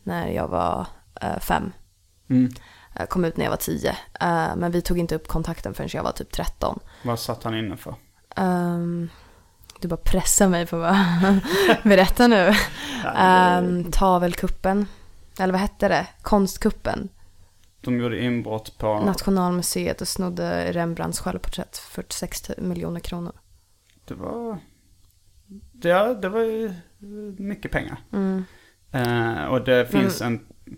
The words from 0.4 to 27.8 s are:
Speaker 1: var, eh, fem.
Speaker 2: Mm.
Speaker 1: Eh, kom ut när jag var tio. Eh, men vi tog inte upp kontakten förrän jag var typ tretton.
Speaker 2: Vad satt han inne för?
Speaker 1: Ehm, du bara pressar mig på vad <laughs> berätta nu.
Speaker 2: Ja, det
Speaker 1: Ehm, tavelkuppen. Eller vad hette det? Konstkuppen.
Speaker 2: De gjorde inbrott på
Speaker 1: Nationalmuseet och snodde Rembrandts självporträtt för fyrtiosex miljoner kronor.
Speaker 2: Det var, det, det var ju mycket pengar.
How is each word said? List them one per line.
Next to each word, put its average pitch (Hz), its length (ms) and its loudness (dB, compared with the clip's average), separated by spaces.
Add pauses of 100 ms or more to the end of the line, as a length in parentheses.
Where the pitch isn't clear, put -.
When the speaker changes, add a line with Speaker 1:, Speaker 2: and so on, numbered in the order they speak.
Speaker 1:
var, 87 380 -2 (340)
eh, - 180 -4
fem. - 340 -4 (580)
Speaker 2:
Mm. 127 220 4 (440)
Speaker 1:
Eh, - 100 -6
kom 180 180 -2
ut 165 120 -4
när - 80 -2
jag - 60 0
var - 60 -2
tio. - 340 -4 (300)
Eh, 170 360 0
men 175 160 -2
vi 175 100 0
tog 175 160 0
inte 170 160 -2
upp - 140 -6
kontakten - 460 -4
förrän 151 180 -8
jag - 100 -4
var - 100 -2
typ - 200 -10
tretton. - 460 -4 (240)
Speaker 2:
Vad 117 160 -2
satt - 260 -8
han 113 140 -4
inne 110 180 -6
för? - 180 -12 (420)
Speaker 1:
Ehm, 175 760 -2 (720)
du 175 80 -4
bara 165 160 -4
pressar - 440 4
mig 175 180 2
på 170 100 -6
vad 165 200 2 (460)
<laughs> 359 400 4
berätta 202 440 8
nu. 202 260 6 (520)
Speaker 2:
Ja, - 60 -4
det - 80 -4
Speaker 1:
Ehm, 180 760 6
tavelkuppen. 185 960 2 (520)
Eller 185 140 0
vad 185 80 2
hette 202 280 0
det? 170 180 2 (160)
Konstkuppen. - 840 0 (720)
Speaker 2:
De 123 200 -2
gjorde 117 240 -2
inbrott 110 540 -6
på 107 220 0
Speaker 1:
Nationalmuseet 180 1000 0
och 180 80 -6
snodde 175 640 -4
Rembrandts 170 480 -4
självporträtt - 580 -8
för - 240 -14
fyrtiosex - 560 -10
miljoner 170 420 -6
kronor. 170 320 -8 (720)
Speaker 2:
Det - 100 -12
var, 226 440 -10 (1120)
det, 196 420 2
det 190 140 -4
var 220 120 -2
ju 220 320 -2 (680)
mycket 202 320 -8
pengar. - 260 -6 (160)